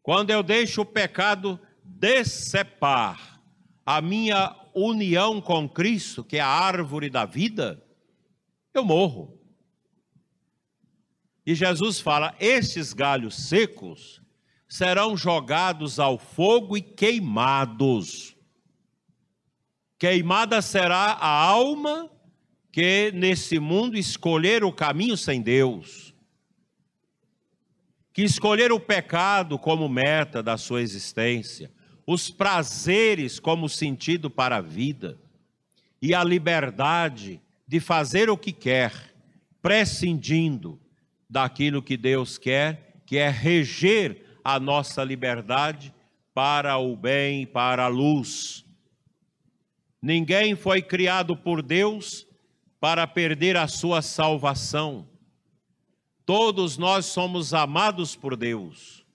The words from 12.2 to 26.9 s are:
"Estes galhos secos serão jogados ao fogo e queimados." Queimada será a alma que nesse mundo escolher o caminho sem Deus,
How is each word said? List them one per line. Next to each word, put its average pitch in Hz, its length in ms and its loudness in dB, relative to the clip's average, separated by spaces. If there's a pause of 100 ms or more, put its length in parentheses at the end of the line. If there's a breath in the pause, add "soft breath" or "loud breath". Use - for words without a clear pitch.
"Estes 202 540 0
galhos 131 420 -2
secos - 840 -4 (460)
serão 190 500 0
jogados 156 840 -2
ao 135 180 2
fogo 208 600 0
e 196 40 -4
queimados." 135 1500 0 (1600)
Queimada 185 640 2
será 185 500 2
a 160 160 -2
alma 277 840 2 (600)
que 196 400 2
nesse 180 480 0
mundo 208 380 0
escolher 180 680 0
o 180 80 2
caminho 165 460 -2
sem 131 240 -4
Deus, 120 720 0 (2000)